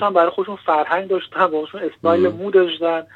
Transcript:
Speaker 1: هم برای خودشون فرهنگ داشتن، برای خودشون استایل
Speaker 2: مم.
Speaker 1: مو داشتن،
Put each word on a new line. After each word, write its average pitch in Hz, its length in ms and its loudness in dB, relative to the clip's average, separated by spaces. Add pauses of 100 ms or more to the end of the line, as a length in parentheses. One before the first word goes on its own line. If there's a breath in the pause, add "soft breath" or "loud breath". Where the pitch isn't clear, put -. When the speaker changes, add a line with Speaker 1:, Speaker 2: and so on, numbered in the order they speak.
Speaker 1:
هم 202 120 0
برای 170 160 4
خودشون 196 260 -4
فرهنگ 170 520 0
داشتن، 180 400 0
برای 156 180 -4
خودشون 190 240 -8
استایل 175 380 2
Speaker 2:
مم. 170 80 -4
Speaker 1:
مو 196 160 -8
داشتن، 170 520 0 (120 loud breath)